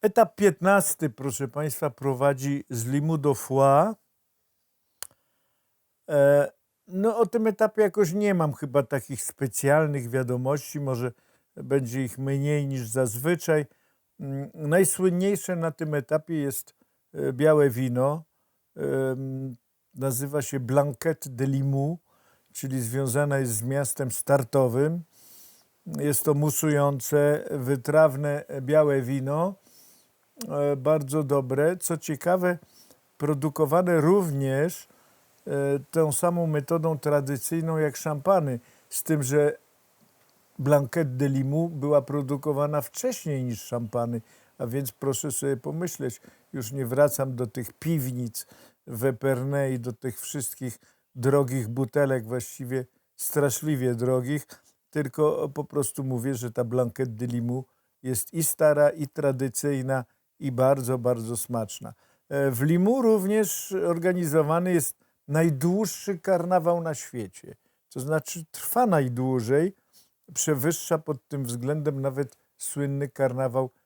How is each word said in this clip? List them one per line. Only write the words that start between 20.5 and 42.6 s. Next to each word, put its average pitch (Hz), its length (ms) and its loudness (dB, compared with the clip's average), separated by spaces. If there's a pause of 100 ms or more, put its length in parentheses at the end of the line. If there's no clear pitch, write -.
Blanquette 143 680 0
de 123 160 -4
Limoux, 139 560 0 (520)
czyli 135 280 -6
związana 135 580 0
jest 123 140 0
z 110 100 -4
miastem 135 480 -2
startowym. 139 920 2 (840)
Jest 147 380 -2
to 151 100 4
musujące, 147 1160 2
wytrawne, 143 920 2 (180)
białe 143 400 4
wino, 139 540 -2 (920)
e, 143 280 0
bardzo 147 480 0
dobre. 139 540 0
Co 170 200 -4
ciekawe, 175 600 0 (600)
produkowane 156 840 2
również, 151 840 2 (600)
e, 143 40 -6 (400)
tą 156 200 2
samą 175 360 0
metodą 156 520 0
tradycyjną 147 800 0
jak 151 200 0
szampany, 151 640 0 (300)
z - 140 -6
tym, 151 200 0
że 147 340 2 (1040)
Blanquette 139 580 2
de 139 120 0
Limoux 139 440 0
była 147 280 2
produkowana 143 800 -2